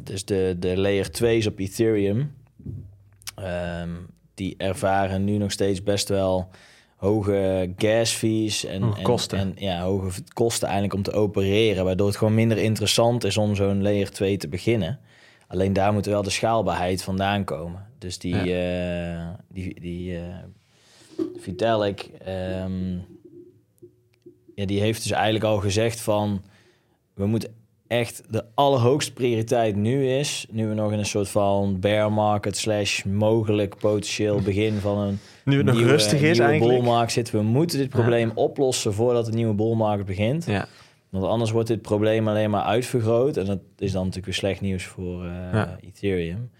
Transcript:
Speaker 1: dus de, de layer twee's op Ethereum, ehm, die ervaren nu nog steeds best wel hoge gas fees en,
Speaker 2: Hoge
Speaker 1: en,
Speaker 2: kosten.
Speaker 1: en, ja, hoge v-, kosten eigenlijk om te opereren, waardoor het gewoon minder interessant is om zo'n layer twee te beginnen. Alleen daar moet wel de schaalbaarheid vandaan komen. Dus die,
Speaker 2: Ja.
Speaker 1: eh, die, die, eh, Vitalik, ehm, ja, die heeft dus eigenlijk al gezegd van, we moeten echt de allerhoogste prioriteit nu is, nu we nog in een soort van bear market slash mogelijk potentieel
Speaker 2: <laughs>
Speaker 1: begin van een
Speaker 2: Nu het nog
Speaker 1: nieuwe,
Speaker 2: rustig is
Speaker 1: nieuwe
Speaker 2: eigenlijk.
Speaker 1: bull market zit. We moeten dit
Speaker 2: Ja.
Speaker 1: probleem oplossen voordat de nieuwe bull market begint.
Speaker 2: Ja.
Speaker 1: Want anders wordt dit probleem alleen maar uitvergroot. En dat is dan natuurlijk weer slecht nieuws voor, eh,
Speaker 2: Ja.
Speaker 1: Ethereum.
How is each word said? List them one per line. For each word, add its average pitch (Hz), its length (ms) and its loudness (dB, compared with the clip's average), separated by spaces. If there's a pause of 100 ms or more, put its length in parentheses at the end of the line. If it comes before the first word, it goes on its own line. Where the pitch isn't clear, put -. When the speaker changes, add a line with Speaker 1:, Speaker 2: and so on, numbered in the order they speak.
Speaker 1:
dus 95 200 -8
de, 92 340 0
de 90 180 -2
layer 98 340 0
twee's 113 360 2
op 104 120 -4
Ethereum, 107 760 0 (1000)
ehm, 87 560 -6 (440)
die 95 240 -6
ervaren 95 680 0
nu 101 120 0
nog 101 160 -2
steeds 98 300 0
best 101 260 -2
wel 92 400 0 (480)
hoge 95 800 0
gas 113 360 2
fees 110 520 -2
en, 95 180 -6
Speaker 2:
Hoge 107 160 0
Speaker 1:
en, - 60 -8
Speaker 2:
kosten. 113 340 0
Speaker 1:
en, 95 180 -2
ja, 92 240 -4
hoge 95 300 -2
v-, 92 80 -10 (140)
kosten - 360 0
eigenlijk 98 280 -2
om 101 60 -2
te - 100 -4
opereren, 101 720 2
waardoor 92 220 2
het 101 100 0
gewoon 107 180 2
minder 110 240 4
interessant 110 640 2
is 98 120 -2
om 104 180 2
zo'n 98 280 0
layer 101 280 0
twee 98 260 0
te 82 120 -8
beginnen. 98 500 -2 (500)
Alleen 95 240 0
daar 98 200 2
moet 101 140 0
wel 101 160 0
de 98 80 -2
schaalbaarheid 92 720 0
vandaan 98 420 0
komen. 85 420 -8 (120)
Dus 90 200 -10
die, 90 160 -4 (100)
Speaker 2:
Ja. 90 680 -4
Speaker 1:
eh, 85 160 -8 (200)
die, 92 320 -10
die, 87 360 -8
eh, 85 60 -10 (1120)
Vitalik, 101 760 -2 (140)
ehm, 92 720 -4 (1600)
ja, 101 120 -4
die 101 140 0
heeft 113 220 0
dus 107 100 -6
eigenlijk 107 320 0
al 107 140 2
gezegd 107 420 0
van, 104 420 0 (720)
we 98 120 -2
moeten 107 280 -2 (320)
echt 117 420 -2
de 113 160 -4 (100)
allerhoogste 139 580 2
prioriteit 113 640 0
nu 127 320 0
is, 139 420 -2
nu 110 180 -2
we 107 60 -4
nog 107 180 0
in 107 60 -2
een 104 80 -2
soort 101 220 -2
van 101 520 2
bear 107 320 2
market 104 440 0
slash 104 460 -2
mogelijk 104 760 2
potentieel 104 640 0
Speaker 2:
<laughs> 101 60 2
Speaker 1:
begin 104 280 2
van 101 200 0
een 101 200 -2 (260)
Speaker 2:
Nu 139 120 4
het 139 100 2
nog 123 80 4
Speaker 1:
nieuwe, 117 160 4
Speaker 2:
rustig 147 300 6
is - 0 - (180)
Speaker 1:
nieuwe - 40 6
Speaker 2:
eigenlijk. 139 380 6
Speaker 1:
bull 120 100 4
market 117 220 2
zit. 117 180 0
We 107 120 2
moeten 135 360 2
dit 135 140 -2
Speaker 2:
Ja. 113 60 2
Speaker 1:
probleem 117 360 4
oplossen 127 600 0
voordat 117 320 2
de 110 60 -4
nieuwe 113 220 0
bull 110 220 2
market 104 300 0
begint. 107 400 0
Speaker 2:
Ja. 104 200 -2 (420)
Speaker 1:
Want 95 160 -4
anders 110 260 0
wordt 113 180 0
dit 110 140 -2
probleem 110 460 2
alleen 107 220 0
maar 101 120 0
uitvergroot. 117 760 0
En 92 100 -2
dat 98 120 -2 (200)
is 98 140 -2
dan 92 80 -2
natuurlijk 92 260 -4
weer 90 80 -6
slecht 98 260 -2
nieuws 95 240 -4
voor, 90 400 -10
eh, 90 280 -8
Speaker 2:
Ja. 92 280 -2
Speaker 1:
Ethereum. 95 800 -4